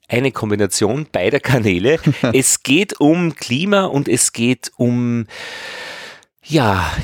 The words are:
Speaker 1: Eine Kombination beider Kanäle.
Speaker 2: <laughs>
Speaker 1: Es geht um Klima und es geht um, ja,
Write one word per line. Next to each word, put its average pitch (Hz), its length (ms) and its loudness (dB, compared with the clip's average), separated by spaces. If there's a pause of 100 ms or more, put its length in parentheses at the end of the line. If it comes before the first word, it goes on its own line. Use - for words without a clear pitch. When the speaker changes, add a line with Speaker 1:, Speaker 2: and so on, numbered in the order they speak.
Speaker 1:
Eine 123 240 0
Kombination 104 800 -2
beider 104 260 0
Kanäle. 113 640 2 (160)
Speaker 2:
<laughs> 120 160 0
Speaker 1:
Es - 320 0
geht 160 340 0
um 160 380 2
Klima 190 480 0
und 139 240 -2
es - 240 0
geht 120 440 -2
um, 120 500 0 (1160)
ja, 107 400 2 (180)